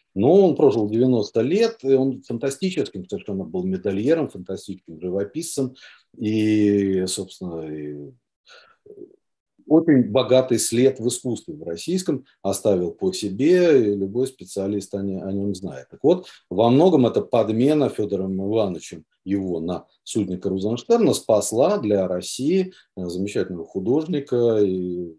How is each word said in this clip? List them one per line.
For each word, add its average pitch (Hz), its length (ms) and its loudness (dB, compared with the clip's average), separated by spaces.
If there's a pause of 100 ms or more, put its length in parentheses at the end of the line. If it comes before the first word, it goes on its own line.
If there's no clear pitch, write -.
(140)
но 117 200 4
он 190 220 6
прожил 113 320 4
девяносто 113 540 0
лет, 208 420 0
и 135 100 2
он 131 280 2
фантастическим 135 880 -6
совершенно 95 360 -6
был 90 200 -6
модельером, 101 640 -2
фантастическим 90 720 -14
живописцем, 123 720 -6 (440)
и, 104 920 2
собственно, 92 540 -10
и 76 500 -12 (1600)
очень 147 400 6
богатый 123 480 4
след 120 420 2
в 110 80 -2
искусстве 113 460 -6
в 76 100 -16
российском 151 640 -4 (160)
оставил 95 500 0
по 92 220 -4
себе, 131 800 2
и 101 40 0
любой 101 320 -4
специалист 98 680 -6
о 98 80 -6
не-, 95 180 -6
о 98 100 -8
нем 101 240 -4
знает. 78 340 -12
Так - 140 -16
вот, 180 240 2 (220)
во 110 200 2
многом 143 360 6
эта 107 160 0
подмена 120 680 0
Федором 95 520 -4
Ивановичем 95 640 -4 (180)
его 95 360 -4
на 85 260 -6 (180)
судне 92 340 -4
Крузенштерна 113 760 0
спасла 113 640 2
для 101 300 0
России, 147 640 -2 (240)
э, 90 80 -8
замечательного 90 600 -6
художника, 123 920 0
и, 90 600 -2